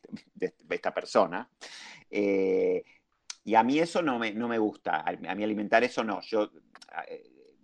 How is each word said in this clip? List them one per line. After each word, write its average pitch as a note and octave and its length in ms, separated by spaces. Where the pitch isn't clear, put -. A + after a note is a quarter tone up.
de, - 380
de, - 100
de - 180
esta F2+ 160
persona. G2 560
Eh, F#2+ 760
y G#2 100
a A2 80
mí B2+ 160
eso F3 240
no C#3 160
me, A2 160
no A2+ 140
me A#2 100
gusta, F2+ 440
a, D#2+ 80
a F2+ 260
mí G#2 80
alimentar G#2+ 400
eso B2 200
no. G#2 180
Yo, G#2+ 280
eh, - 220